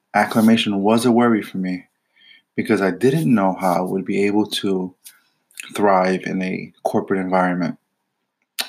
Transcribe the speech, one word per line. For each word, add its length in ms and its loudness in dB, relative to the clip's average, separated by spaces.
Acclimation 680 2
was 240 2
a 60 4
worry 300 4
for 160 -10
me 280 -6
because 240 0
I 100 2
didn't 420 2
know 200 2
how 220 -2
I 60 -2
would 220 -4
be 220 -2
able 220 0
to 460 -4
thrive 500 2
in 180 -4
a 320 -8
corporate 380 -2
environment. 560 -2